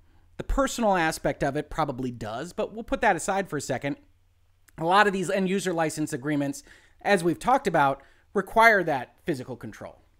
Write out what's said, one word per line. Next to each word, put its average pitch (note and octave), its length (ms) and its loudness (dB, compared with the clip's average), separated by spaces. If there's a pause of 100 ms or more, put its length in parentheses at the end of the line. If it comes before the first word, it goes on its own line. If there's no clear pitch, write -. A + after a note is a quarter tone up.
(380)
The - 60 -10
personal A#3+ 520 0
aspect D#3+ 480 0
of C#3 140 -2
it D3 120 -6
probably C3 420 -4
does, A#2+ 420 -8
but G3+ 200 -6
we'll A3+ 100 -10
put F#3 180 -4
that G#3+ 140 4
aside F#3+ 340 -4
for D#3 80 -6
a C3+ 40 -4
second. C#3 360 -6 (800)
A D#3+ 80 -4
lot G3 220 6
of G3 60 0
these F#3 160 -2
end F#3+ 200 0
user F#3 240 -2
license D#3 400 -2
agreements, C#3+ 500 -2 (380)
as G3 220 2
we've D#3+ 160 0
talked C4 280 2
about, C#3+ 360 2 (300)
require G#3+ 500 4
that C#3+ 320 -4 (100)
physical B2+ 300 -6
control. G#2 460 -16 (180)